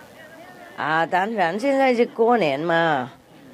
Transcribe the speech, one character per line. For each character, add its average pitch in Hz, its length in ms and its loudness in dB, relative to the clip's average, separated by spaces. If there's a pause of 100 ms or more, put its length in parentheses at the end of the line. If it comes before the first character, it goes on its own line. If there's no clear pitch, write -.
(800)
啊， 160 280 0
当 185 280 -2
然， 185 260 -2
现 269 180 0
在 269 160 2
是 233 120 2
过 233 320 2
年 147 200 0
嘛， 160 540 0 (420)